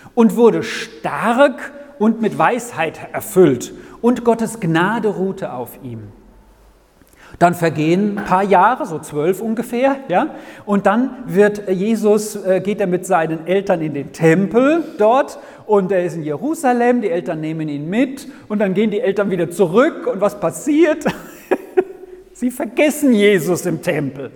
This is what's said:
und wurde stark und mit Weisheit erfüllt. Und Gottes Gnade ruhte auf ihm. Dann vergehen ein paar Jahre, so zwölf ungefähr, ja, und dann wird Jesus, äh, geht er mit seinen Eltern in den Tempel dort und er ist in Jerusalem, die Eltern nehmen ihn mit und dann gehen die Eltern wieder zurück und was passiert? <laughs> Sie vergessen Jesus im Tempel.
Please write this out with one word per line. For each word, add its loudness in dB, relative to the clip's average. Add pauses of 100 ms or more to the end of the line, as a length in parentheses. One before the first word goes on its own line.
(140)
und 4
wurde 4
stark 0 (240)
und 2
mit -2
Weisheit -2 (120)
erfüllt. 2 (280)
Und 0
Gottes 0
Gnade 0
ruhte -4
auf -10
ihm. -12 (1400)
Dann -2
vergehen -2
ein -8
paar 0
Jahre, 2
so -8
zwölf -4
ungefähr, -2 (100)
ja, 0 (340)
und 0
dann 2 (160)
wird 2
Jesus, 0
äh, 0
geht -2
er 0
mit -2
seinen 0
Eltern 0
in -4
den -8
Tempel 2 (140)
dort 2 (300)
und 2
er 2
ist -4
in -6
Jerusalem, 0
die 0
Eltern -4
nehmen -4
ihn -6
mit -2 (200)
und -2
dann 2
gehen 2
die -2
Eltern 0
wieder 0
zurück 2
und -6
was 0
passiert? 2 (640)
<laughs> -6
Sie -4
vergessen 0
Jesus 4
im -4
Tempel. -4